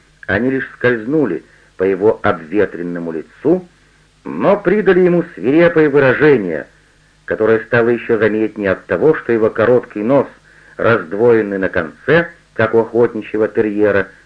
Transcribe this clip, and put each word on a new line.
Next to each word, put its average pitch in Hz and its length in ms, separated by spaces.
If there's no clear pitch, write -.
Они 110 240
лишь 131 240
скользнули 120 680
по 92 80
его 98 380
обветренному 85 880
лицу, 156 560
но 123 360
придали 190 420
ему 175 240
свирепое 156 540
выражение, 127 800
которое 110 360
стало 117 280
еще 117 300
заметнее 104 540
от - 120
того, 107 300
что - 180
его 110 160
короткий 113 540
нос, 127 240
раздвоенный 107 800
на 92 140
конце, 135 580
как 113 220
у 113 60
охотничьего 110 680
терьера, 104 600